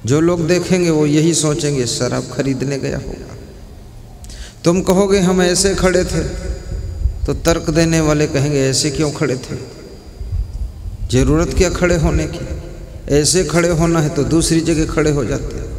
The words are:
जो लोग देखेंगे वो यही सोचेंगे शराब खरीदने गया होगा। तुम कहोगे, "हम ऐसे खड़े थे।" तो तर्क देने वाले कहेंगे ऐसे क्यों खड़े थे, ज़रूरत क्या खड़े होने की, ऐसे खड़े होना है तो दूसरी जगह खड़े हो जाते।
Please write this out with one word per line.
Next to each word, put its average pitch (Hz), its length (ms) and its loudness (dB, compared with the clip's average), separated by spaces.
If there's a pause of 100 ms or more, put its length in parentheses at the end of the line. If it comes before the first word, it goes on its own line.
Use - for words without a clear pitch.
जो 143 160 2
लोग 170 260 2
देखेंगे 175 420 2
वो 151 180 4
यही 156 280 4
सोचेंगे 143 520 0
शराब 123 440 -2
खरीदने 135 480 -2
गया 143 180 -4
होगा। - 380 -10 (1300)
तुम 180 180 4
कहोगे, 196 360 4
"हम 185 220 4
ऐसे 180 340 2
खड़े 180 300 2
थे।" 160 180 -2 (1000)
तो 143 100 0
तर्क 165 360 0
देने 165 300 4
वाले 151 260 2
कहेंगे 147 340 2
ऐसे 135 300 0
क्यों 147 200 0
खड़े 135 260 -2
थे, - 200 -10 (1500)
ज़रूरत 135 420 2
क्या 175 180 2
खड़े 180 260 2
होने 156 300 2
की, - 120 -8 (720)
ऐसे 151 340 2
खड़े 170 260 2
होना 165 300 4
है 151 80 0
तो 139 160 0
दूसरी 160 360 2
जगह 160 320 0
खड़े 151 180 2
हो 143 140 0
जाते। - 400 -6 (140)